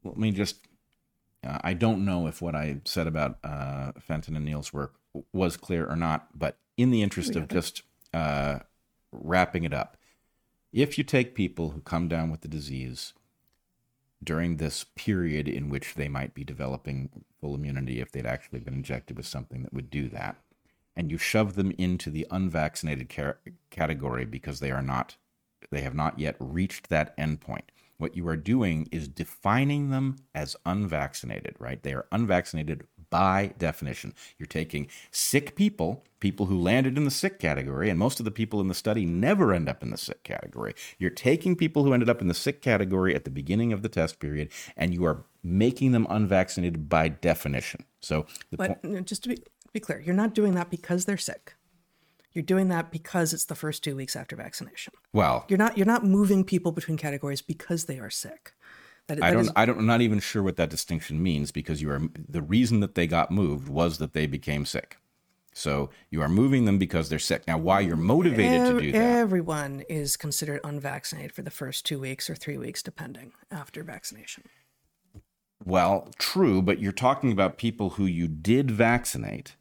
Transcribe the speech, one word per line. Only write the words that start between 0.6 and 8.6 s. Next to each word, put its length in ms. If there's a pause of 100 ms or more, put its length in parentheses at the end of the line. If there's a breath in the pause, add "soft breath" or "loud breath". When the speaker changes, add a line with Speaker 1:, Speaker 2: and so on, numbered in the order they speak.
Speaker 1:
uh, 160
I 120
don't 300
know 220
if 160
what 140
I 280
said 220
about, 380
uh, 560
Fenton 340
and 100
Neal's 280
work 220 (200)
w-, 180
was 240
clear 300
or 80
not, 420
but 220 (180)
in 140
the 120
interest 320
Speaker 2:
We 80
Speaker 1:
of 60
Speaker 2:
got 80
it. 40
Speaker 1:
just, 220 (300)
uh, 460 (540)